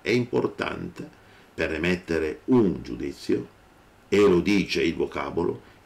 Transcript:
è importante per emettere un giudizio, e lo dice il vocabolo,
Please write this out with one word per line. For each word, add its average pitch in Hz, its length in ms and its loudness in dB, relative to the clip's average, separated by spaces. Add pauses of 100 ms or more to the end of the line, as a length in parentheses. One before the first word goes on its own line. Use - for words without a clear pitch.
è 98 100 -2
importante 120 1000 -2 (460)
per 80 180 -2
emettere 82 720 -2
un 95 380 4
giudizio, 64 640 -6 (640)
e 98 100 4
lo 95 220 6
dice 90 420 0
il 82 100 0
vocabolo, 76 680 -4 (240)